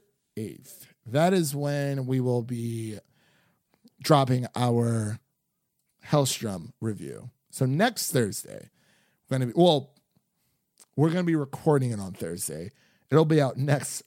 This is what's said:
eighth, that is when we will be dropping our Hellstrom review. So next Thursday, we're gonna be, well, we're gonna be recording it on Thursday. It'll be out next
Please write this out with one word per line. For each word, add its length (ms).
eighth, 520
that 280
is 220
when 500
we 140
will 240
be 560
dropping 420
our 640
Hellstrom 760
review. 480
So 140
next 460
Thursday, 580
we're 80
gonna 100
be, 80
well, 360
we're 140
gonna 140
be 120
recording 560
it 80
on 140
Thursday. 580
It'll 140
be 160
out 160
next 500